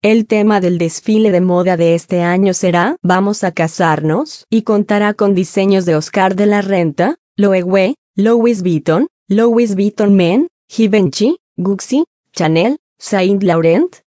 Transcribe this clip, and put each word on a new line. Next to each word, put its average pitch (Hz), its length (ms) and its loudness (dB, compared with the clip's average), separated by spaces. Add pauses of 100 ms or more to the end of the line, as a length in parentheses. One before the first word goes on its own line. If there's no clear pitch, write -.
El 220 240 2
tema 208 340 0
del 180 180 -2
desfile 214 520 0
de 180 100 2
moda 180 360 0
de 170 180 2
este 175 280 -4
año 185 320 0
será 185 480 0
"Vamos 196 420 0
a 180 80 -2
casarnos", 160 960 -2
y 220 120 0
contará 208 520 -2
con 202 180 0
diseños 190 520 0
de 165 100 0
Oscar 190 400 -2
de 208 120 0
la 208 140 2
Renta, 190 540 -2 (220)
Loewe, 190 580 0 (220)
Louis 226 460 2
Vuitton, 170 440 0 (220)
Louis 226 480 2
Vuitton 202 400 2
Men, 190 320 2 (200)
Givenchy, 214 680 0 (200)
Gucci, 196 500 -2 (260)
Chanel, 170 460 0 (200)
Saint 196 460 0
Laurent 170 500 2 (160)